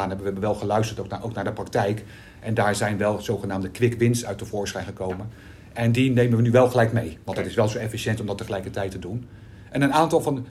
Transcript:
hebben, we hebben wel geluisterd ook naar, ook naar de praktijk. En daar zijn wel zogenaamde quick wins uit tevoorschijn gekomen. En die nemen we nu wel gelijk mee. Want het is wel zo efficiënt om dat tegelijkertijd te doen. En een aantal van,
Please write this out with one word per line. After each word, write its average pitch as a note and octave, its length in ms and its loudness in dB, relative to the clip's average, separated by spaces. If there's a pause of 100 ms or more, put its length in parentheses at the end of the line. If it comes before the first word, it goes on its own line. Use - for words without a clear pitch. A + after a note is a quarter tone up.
hebben, F#2+ 100 -4
we F#2+ 60 -10
hebben F#2+ 200 -4
wel G#2+ 100 2
geluisterd G#2 460 0
ook F#2+ 80 -8
naar, G2 160 -8
ook A2+ 100 -6
naar G2 100 -6
de G2 100 -4
praktijk. G#2 500 -2 (360)
En A2 140 -6
daar G#2 220 2
zijn G#2 220 0
wel G#2 240 0
zogenaamde G2 480 -4
quick A#2 300 2
wins A#2 260 4
uit G2+ 120 -6
tevoorschijn G2 480 -6
gekomen. F#2+ 440 -8 (440)
En A#2 180 2
die C3 200 4
nemen A#2+ 260 4
we A2+ 60 4
nu A#2 80 4
wel B2 180 8
gelijk A#2 240 4
mee. - 300 -2
Want A2 140 -6
het G2 100 -4
is - 80 -8
wel A2 120 4
zo A2 100 -2
efficiënt A2 420 -4
om G#2 60 -6
dat G2+ 120 -4
tegelijkertijd G2 540 -6
te F#2+ 80 -10
doen. F#2 260 -8 (440)
En B2 120 -2
een C#3 120 4
aantal D#3+ 280 4
van, B2+ 300 -2